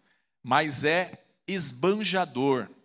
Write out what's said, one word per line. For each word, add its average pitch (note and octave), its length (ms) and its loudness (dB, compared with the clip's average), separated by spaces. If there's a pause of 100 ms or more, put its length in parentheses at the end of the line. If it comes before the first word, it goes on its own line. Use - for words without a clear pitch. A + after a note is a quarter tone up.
(420)
mas C#3+ 420 2
é E3+ 400 -2 (240)
esbanjador. D3+ 1200 0 (180)